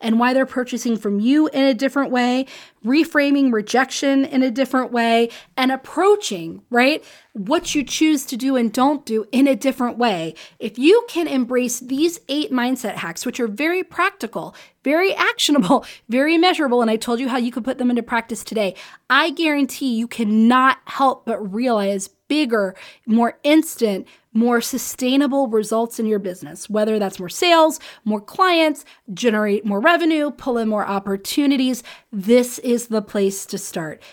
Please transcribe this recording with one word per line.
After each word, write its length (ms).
and 180
why 140
they're 120
purchasing 520
from 220
you 280
in 160
a 100
different 380
way, 340
reframing 680
rejection 720
in 180
a 80
different 400
way, 380
and 160
approaching, 1000
right, 340
what 420
you 80
choose 420
to 100
do 200
and 180
don't 320
do 260
in 160
a 80
different 420
way. 360
If 180
you 300
can 200
embrace 520
these 480
eight 240
mindset 440
hacks, 300
which 140
are 80
very 360
practical, 720
very 320
actionable, 680
<laughs> 120
very 280
measurable, 440
and 80
I 80
told 220
you 100
how 80
you 140
could 120
put 140
them 120
into 140
practice 400
today, 320
I 200
guarantee 640
you 120
cannot 760
help 400
but 280
realize 560
bigger, 480
more 380
instant 640
more 260
sustainable 840
results 500
in 80
your 140
business, 500
whether 300
that's 200
more 100
sales, 500
more 180
clients, 640
generate 520
more 140
revenue, 500
pull 300
in 80
more 180
opportunities, 960
this 480
is 280
the 140
place 460
to 100
start. 560